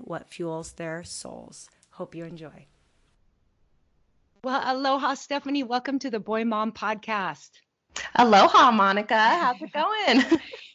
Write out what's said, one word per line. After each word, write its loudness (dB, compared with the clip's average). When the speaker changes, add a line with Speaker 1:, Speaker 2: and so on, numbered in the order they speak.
Speaker 1:
what -12
fuels -10
their -10
souls. -18
Hope -14
you -12
enjoy. -18
Well, -2
aloha, -2
Stephanie. -6
Welcome -4
to -8
the -6
Boy -4
Mom -2
Podcast. -8
Speaker 2:
Aloha, 8
Monica. 2
How's 2
it -14
going? 2
<laughs> -20